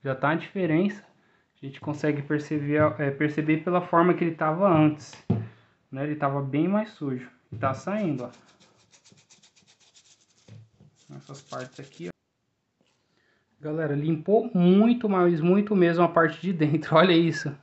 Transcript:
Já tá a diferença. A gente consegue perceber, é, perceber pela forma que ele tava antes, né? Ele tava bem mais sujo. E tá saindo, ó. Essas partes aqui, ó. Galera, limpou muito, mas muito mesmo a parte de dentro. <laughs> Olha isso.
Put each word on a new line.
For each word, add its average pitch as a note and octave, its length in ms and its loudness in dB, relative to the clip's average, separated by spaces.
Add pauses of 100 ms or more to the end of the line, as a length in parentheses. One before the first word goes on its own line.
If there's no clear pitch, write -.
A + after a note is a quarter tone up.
Já C3+ 140 -6
tá D3 140 0
a D#3+ 40 0
diferença. F3+ 640 -2 (640)
A - 20 -18
gente C3+ 160 -16
consegue D3 420 -4
perceber, D3 580 -2 (180)
é, C#3+ 120 -2
perceber D3+ 520 -2
pela F3+ 180 0
forma F3 320 4
que E3+ 120 0
ele E3 100 -2
tava E3 340 0
antes, D3+ 460 2 (760)
né? C3+ 120 -8
Ele D3+ 140 -6
tava C#3 260 -2
bem C#3+ 240 -2
mais G#3+ 240 -2
sujo. C3 400 -10 (220)
E A2 40 -14
tá C3+ 160 -4
saindo, F3 520 -6
ó. B2 60 -14 (2750)
Essas C#3 240 -20
partes C3 380 -16
aqui, D3 300 -16
ó. - 20 -12 (1500)
Galera, D3+ 340 -4
limpou D#3+ 580 -2
muito, G#3 560 4
mas F3 320 2
muito G3+ 340 2
mesmo F3 280 4
a E3 60 4
parte E3 320 2
de F#3 120 -4
dentro. D#3 420 0
<laughs> D#3+ 40 8
Olha F3+ 140 6
isso. E3 500 0